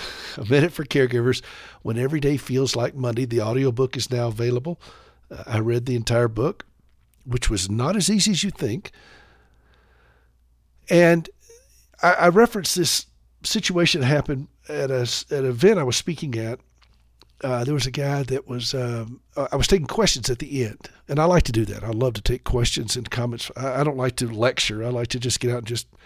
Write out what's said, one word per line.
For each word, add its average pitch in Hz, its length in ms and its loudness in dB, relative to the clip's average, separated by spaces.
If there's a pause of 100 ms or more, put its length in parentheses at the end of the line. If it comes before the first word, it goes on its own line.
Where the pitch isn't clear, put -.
(120)
<laughs> - 260 -14
A 139 80 -8
Minute 143 260 4
for 156 140 -8
Caregivers, 123 560 2 (400)
When 113 160 -4
Every 139 240 -2
Day 143 160 2
Feels 127 380 -2
Like 123 200 -2
Monday. 123 300 -2
The 117 160 0
audiobook 127 560 0
is 113 120 -6
now 120 200 -2
available. 123 500 -4 (500)
Uh, - 160 -16
I 110 140 -2
read 117 260 0
the 127 120 0
entire 117 320 2
book, 113 360 -4 (600)
which 123 240 -2
was 95 200 0
not 123 280 0
as 180 120 0
easy 208 220 2
as 160 120 0
you 196 80 -2
think. 139 400 -6 (2000)
And 170 400 6 (720)
I, 175 120 6
I 175 160 6
referenced 202 480 4
this - 280 0 (380)
situation 175 560 2
that 127 80 2
happened 147 400 0 (220)
at 143 220 -2
a 131 100 0
s-, - 280 -4
at 139 140 0
an 131 60 0
event 170 280 4
I 160 60 2
was 123 140 0
speaking 143 400 -4
at. 113 240 -6 (800)
Uh, 123 220 -2
there 143 80 0
was 135 120 0
a 135 60 -4
guy 139 320 -2
that 131 240 -4
was, 123 260 -6
um, 120 460 -6 (160)
I, 139 160 -4
I - 60 0
was 127 100 0
taking 185 200 2
questions 160 420 0
at 120 100 -4
the 139 240 -4
end, - 260 -8 (200)
and 147 100 0
I 156 60 4
like 175 180 6
to - 80 -4
do 113 140 0
that. 104 180 -10
I 107 60 -6
love 117 240 0
to 107 80 -10
take - 240 -2
questions 120 500 0
and 120 160 -8
comments. 120 460 -4
I, 127 240 -2
I - 20 2
don't 147 140 0
like 127 200 -2
to 127 100 0
lecture. 110 580 -2
I - 20 -4
like 120 220 -2
to 127 100 -4
just 120 220 -2
get 123 100 0
out 123 60 -2
and 117 100 -10
just 117 200 -6 (180)